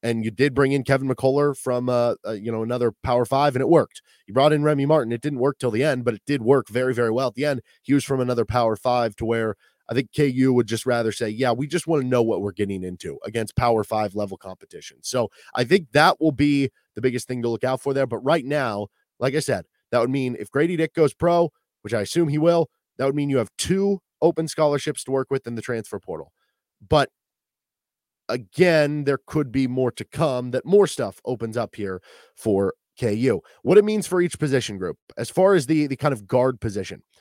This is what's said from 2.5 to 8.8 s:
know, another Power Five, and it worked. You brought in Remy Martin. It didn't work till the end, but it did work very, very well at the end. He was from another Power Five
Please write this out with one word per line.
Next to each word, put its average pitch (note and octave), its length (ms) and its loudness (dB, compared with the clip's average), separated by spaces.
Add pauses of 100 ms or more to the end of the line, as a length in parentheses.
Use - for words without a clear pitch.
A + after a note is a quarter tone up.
know, A2+ 100 -4
another A#2 300 -2 (120)
Power B2 200 0
Five, C3+ 320 2
and B2+ 60 0
it C3+ 80 0
worked. D#3+ 320 4 (260)
You G2 60 -16
brought C#3 180 6
in D3 120 2
Remy D3 220 2
Martin. C#3 280 2
It A#2 80 -6
didn't D3 180 -4
work C3+ 200 0
till B2 120 -2
the A2 120 0
end, C3+ 200 0
but A#2 100 0
it G#2 140 -10
did C#3+ 140 -2
work B2 260 4
very, B2+ 260 0
very A#2 180 0
well B2+ 180 0
at G#2 60 -16
the C3+ 100 -2
end. C3+ 160 -2 (200)
He C3 120 0
was C#3 100 4
from C3+ 160 -2
another B2 240 0
Power A2+ 320 0
Five A#2+ 420 -2